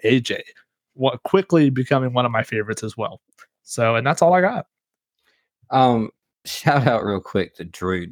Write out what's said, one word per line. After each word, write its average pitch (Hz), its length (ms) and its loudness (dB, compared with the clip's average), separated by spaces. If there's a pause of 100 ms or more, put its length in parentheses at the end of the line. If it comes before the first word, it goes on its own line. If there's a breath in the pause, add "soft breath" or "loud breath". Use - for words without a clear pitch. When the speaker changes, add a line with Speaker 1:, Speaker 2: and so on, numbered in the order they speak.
Speaker 1:
A 123 160 4
J, - 220 -6 (520 soft breath)
what, 131 280 -2
quickly 170 480 2
becoming 131 420 0
one 123 140 0
of 117 60 -4
my 113 100 0
favorites 107 400 -6
as 107 140 -10
well. 98 240 -8 (420 soft breath)
So, 113 320 0
and 113 100 0
that's 143 160 0
all 170 140 4
I 185 60 4
got. 202 260 -2 (1040)
Speaker 2:
Um, 123 400 2 (340)
shout 143 420 0
out 113 180 2
real 98 160 -2
quick - 360 -4
to 85 80 -12
Drew. 87 480 -6